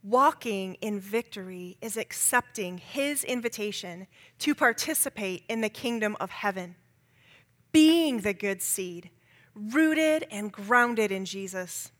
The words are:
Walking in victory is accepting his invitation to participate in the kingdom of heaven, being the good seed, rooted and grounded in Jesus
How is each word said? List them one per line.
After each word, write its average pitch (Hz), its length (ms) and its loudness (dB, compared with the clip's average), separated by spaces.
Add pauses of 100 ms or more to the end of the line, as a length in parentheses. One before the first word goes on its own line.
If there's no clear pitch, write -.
Walking 214 720 2
in 214 260 -4
victory 185 800 -8
is 226 160 -8
accepting - 800 -2
his 277 480 -4
invitation 208 800 -6 (320)
to 294 160 0
participate 226 920 0
in 226 100 -2
the 214 100 0
kingdom 220 520 -4
of 185 80 -6
heaven, 185 460 -6 (960)
being 311 480 6
the 202 120 0
good 196 280 -4
seed, 180 480 -6 (440)
rooted 311 800 2
and 208 220 -8
grounded 226 580 2
in 190 140 -4
Jesus 185 760 -10